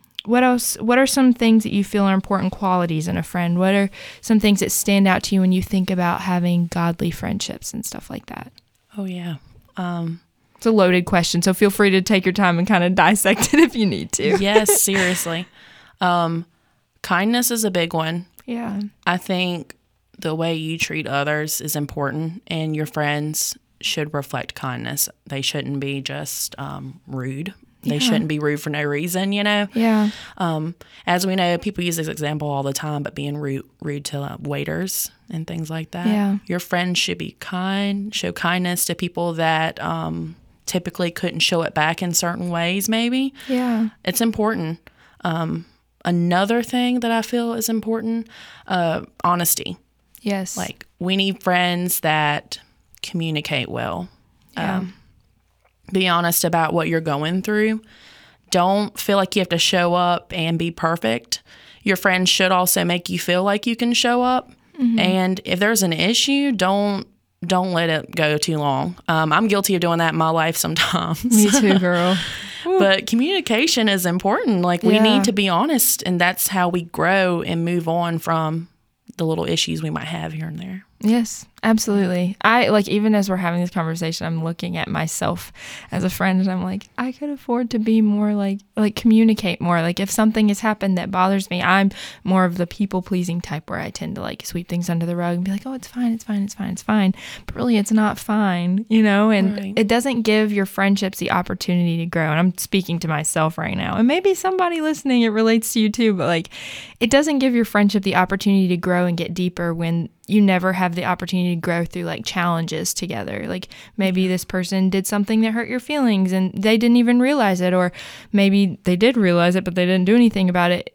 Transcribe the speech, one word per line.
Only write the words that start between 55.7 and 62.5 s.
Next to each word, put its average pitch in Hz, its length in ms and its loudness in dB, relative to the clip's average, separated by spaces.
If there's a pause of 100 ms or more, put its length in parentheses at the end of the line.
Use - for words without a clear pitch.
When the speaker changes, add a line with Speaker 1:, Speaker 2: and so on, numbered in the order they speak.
Speaker 2:
be 185 160 2
honest 170 340 2
about 165 300 0
what 165 160 0
you're 165 100 0
going 160 440 -2
through. 214 380 0 (720)
Don't 190 480 2
feel 196 180 0
like 190 180 0
you 202 60 2
have 180 80 -2
to 170 80 0
show 175 360 2
up 175 420 0
and 165 240 -2
be 165 120 -2
perfect. 160 680 -2 (420)
Your 196 120 2
friends 185 340 2
should 185 220 2